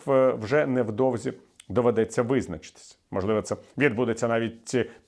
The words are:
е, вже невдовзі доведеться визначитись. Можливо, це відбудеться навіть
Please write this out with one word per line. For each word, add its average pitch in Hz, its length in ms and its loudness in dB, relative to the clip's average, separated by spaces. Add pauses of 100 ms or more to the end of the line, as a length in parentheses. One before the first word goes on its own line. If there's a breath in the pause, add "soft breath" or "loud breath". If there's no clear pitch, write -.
е, 131 240 4
вже 120 340 0
невдовзі 123 680 -2 (360)
доведеться 113 540 2
визначитись. 104 760 -6 (120)
Можливо, 101 300 0
це - 140 -4 (220 loud breath)
відбудеться 120 500 0
навіть 113 640 -2 (180 loud breath)